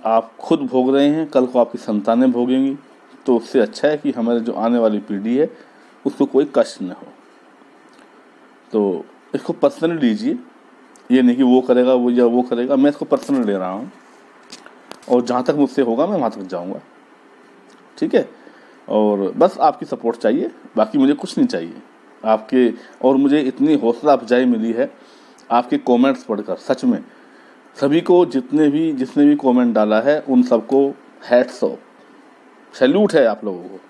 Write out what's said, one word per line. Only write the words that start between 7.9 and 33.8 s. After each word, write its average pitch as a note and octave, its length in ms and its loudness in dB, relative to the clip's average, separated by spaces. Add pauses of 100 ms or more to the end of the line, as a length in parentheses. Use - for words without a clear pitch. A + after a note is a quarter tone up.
तो G2+ 320 -2 (300)
इसको C3+ 180 -6
personally D#3+ 460 -2
लीजिए, A#2+ 400 -2 (720)
ये B2+ 120 4
नहीं B2 140 4
कि C3+ 80 2
वो B2+ 180 6
करेगा, B2+ 320 2
वो B2 160 0
या A#2+ 160 2
वो A#2+ 160 2
करेगा, B2 340 -2
मैं C#3 140 4
इसको D3 140 -6
personally C3+ 420 -2
ले G2+ 100 -2
रहा F#2 140 -6
हूँ, A2+ 200 -10 (1160)
और B2 140 2
जहाँ B2 220 -2
तक D3 120 0
मुझसे C#3 260 0
होगा A#2+ 240 -2
मैं G3+ 120 -4
वहाँ A#2+ 120 -2
तक G#2+ 120 -14
जाऊँगा, F2+ 380 -10 (1200)
ठीक - 160 -4
है। - 140 0 (600)
और G#2 440 0
बस - 280 0
आपकी D3 260 0
support A#2 300 -4
चाहिए, B2 340 -2 (260)
बाकी A2 220 0
मुझे C3+ 160 4
कुछ - 240 -10
नहीं C3 100 2
चाहिए E2+ 260 -8 (480)
आपके। A2 500 2 (300)
और C3+ 140 4
मुझे C#3+ 240 2
इतनी C3+ 360 0
हौसला A#2+ 360 0
अफजाई B2 340 0
मिली A2+ 260 0
है A#2 180 -4 (600)
आपके B2 300 0
comments B2+ 440 0
पढ़कर, G2+ 320 -6
सच - 280 -6
में A2 180 0 (720)
सभी C#3+ 240 0
को, F3 260 4
जितने D3 420 0
भी, D#3 240 0
जिसने C3 320 0
भी D3 120 6
comment B2 380 2
डाला G#2+ 260 2
है C#3+ 220 2
उन B2+ 200 2
सबको B2 440 2 (380)
hats B2 400 0
ऑफ। C#2+ 140 -4 (960)
salute F3 400 2
है C3+ 120 4
आप G#2+ 180 -4
लोगों F2+ 180 -8
को, F#2 280 -18